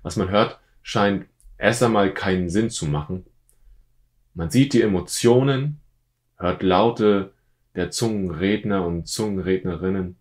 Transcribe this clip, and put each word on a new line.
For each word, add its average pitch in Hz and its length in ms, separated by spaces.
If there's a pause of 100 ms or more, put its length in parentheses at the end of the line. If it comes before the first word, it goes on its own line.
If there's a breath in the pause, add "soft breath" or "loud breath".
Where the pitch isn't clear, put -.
Was - 140
man 92 140
hört, 104 280 (240)
scheint 101 440 (320)
erst 117 240
einmal 104 300
keinen 92 380
Sinn 110 200
zu 87 160
machen. 76 380 (1080)
Man 82 160
sieht 135 220
die 113 100
Emotionen, 131 960 (560)
hört 90 260
Laute 101 720 (440)
der 87 140
Zungenredner 98 960
und 85 200
Zungenrednerinnen. 92 1160